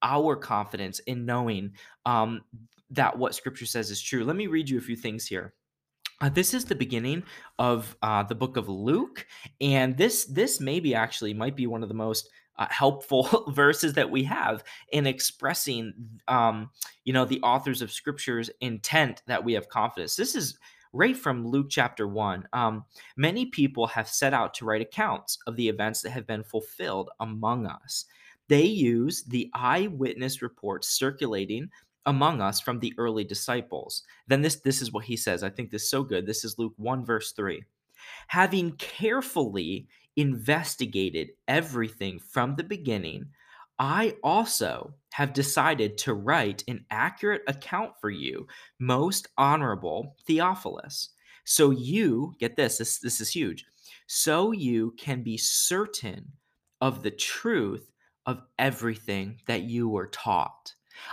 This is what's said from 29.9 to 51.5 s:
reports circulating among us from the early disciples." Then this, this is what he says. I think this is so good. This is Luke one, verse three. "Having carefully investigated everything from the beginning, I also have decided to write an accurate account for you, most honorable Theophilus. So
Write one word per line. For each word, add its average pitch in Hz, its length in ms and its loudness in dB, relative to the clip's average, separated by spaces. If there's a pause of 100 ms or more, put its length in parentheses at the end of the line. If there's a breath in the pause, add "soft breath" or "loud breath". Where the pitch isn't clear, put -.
reports 101 480 -6
circulating 123 800 -2 (380 soft breath)
among 139 340 4
us 98 180 0
from 120 200 -2
the 117 180 -4
early 110 260 0
disciples." - 800 -4 (240 soft breath)
Then 139 160 4
this, 151 200 2
this 135 200 2
is 117 100 -4
what 104 140 -4
he 120 100 -4
says. 95 280 0
I 98 80 -2
think 113 180 -8
this 104 140 -6
is - 80 -2
so 139 120 0
good. 95 220 -2
This 110 180 -4
is 110 140 -8
Luke 113 200 -2
one, 120 280 -4
verse 110 280 -2
three. 98 320 -4 (640 loud breath)
"Having 175 480 2
carefully 123 1120 -2 (280 soft breath)
investigated 113 1120 0 (180)
everything 117 680 -2
from 131 380 -2
the 165 80 -4
beginning, 117 600 -4 (540 loud breath)
I 170 460 0
also 143 720 0 (180)
have 143 180 0
decided 135 680 2
to 127 160 -2
write 104 520 0
an 120 220 -6
accurate 175 560 0
account 160 460 -4 (100)
for 107 80 -2
you, 69 380 -6 (320 loud breath)
most 127 480 2 (100)
honorable 120 800 2 (100)
Theophilus. 165 840 0 (340 soft breath)
So 147 260 6